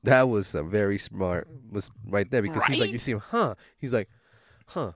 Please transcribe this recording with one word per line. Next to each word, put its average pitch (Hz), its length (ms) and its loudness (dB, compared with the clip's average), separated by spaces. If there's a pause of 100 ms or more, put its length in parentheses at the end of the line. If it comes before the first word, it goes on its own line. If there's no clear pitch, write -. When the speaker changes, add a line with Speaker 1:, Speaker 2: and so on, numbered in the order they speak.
Speaker 1:
that 127 240 6
was 104 260 0
a 73 80 0
very 101 360 0
smart, 92 500 -4 (220)
was 101 200 -6 (160)
right 101 240 0
there 131 120 2
because - 220 -2
he's 131 140 2
like, 110 80 2
Speaker 2:
Right? 101 60 -4
Speaker 1:
you 120 60 -4
see 123 140 -4
him, 104 80 -2
huh? 196 360 -2 (200)
He's 131 160 -6
like, 107 160 0 (580)
"Huh? 117 300 -6